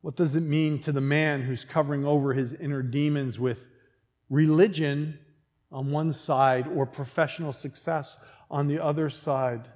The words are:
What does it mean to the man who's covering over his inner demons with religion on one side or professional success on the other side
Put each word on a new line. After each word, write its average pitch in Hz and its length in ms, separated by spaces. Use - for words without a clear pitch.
What 156 160
does 156 180
it 165 80
mean 151 360
to 151 120
the 139 80
man 143 420
who's 127 220
covering 143 420
over 139 280
his 131 180
inner 143 300
demons 135 580
with 123 300
religion 156 920
on 139 200
one 156 200
side 131 560
or 139 180
professional 143 680
success - 640
on 143 160
the 156 160
other 151 260
side 127 680